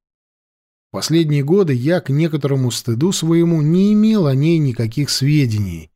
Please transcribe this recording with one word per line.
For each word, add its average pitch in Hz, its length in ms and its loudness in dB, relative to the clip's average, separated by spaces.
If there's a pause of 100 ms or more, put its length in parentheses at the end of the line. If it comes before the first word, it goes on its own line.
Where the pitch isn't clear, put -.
(880)
В - 40 -18
последние 147 500 0
годы 165 300 2
я, 139 280 -2
к - 100 -6
некоторому 139 600 -2
стыду 120 400 -2
своему, 165 500 0
не 180 340 2
имел 208 340 2
о 135 80 2
ней 160 220 2
никаких 131 520 -2
сведений, 107 840 0